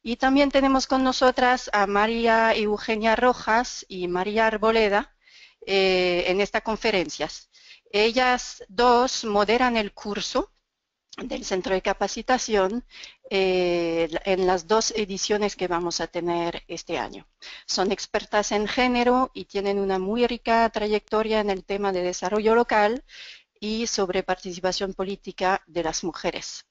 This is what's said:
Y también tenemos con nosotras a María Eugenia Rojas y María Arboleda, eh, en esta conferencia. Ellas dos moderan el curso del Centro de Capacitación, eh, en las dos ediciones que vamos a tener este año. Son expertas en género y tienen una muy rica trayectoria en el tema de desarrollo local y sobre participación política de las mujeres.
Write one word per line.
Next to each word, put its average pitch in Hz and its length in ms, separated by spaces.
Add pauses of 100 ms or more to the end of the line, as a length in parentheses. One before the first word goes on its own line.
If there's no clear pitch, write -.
Y 233 140
también 269 340
tenemos 269 380
con 262 160
nosotras 254 720
a 202 140
María 226 680
Eugenia 220 600
Rojas 240 720
y 180 180
María 208 400
Arboleda, 220 680 (520)
eh, 185 640
en 185 120
esta 202 220
conferencia. 196 680 (640)
Ellas 247 800
dos 240 560
moderan 226 500
el 208 160
curso 208 640 (640)
del 254 260
Centro 190 300
de 185 80
Capacitación, 208 1040 (440)
eh, 175 760 (160)
en 185 240
las 175 200
dos 220 240
ediciones 208 680
que 185 100
vamos 175 320
a 165 80
tener 170 600
este 165 280
año. 110 300 (380)
Son 196 260
expertas - 600
en 208 160
género 247 640
y 190 100
tienen 202 360
una 190 200
muy 220 280
rica 226 420
trayectoria 214 720
en 208 80
el 190 160
tema 202 260
de 180 120
desarrollo 208 520
local 233 480 (560)
y 220 280
sobre 190 360
participación 185 680
política 190 720
de 165 160
las 160 220
mujeres. - 640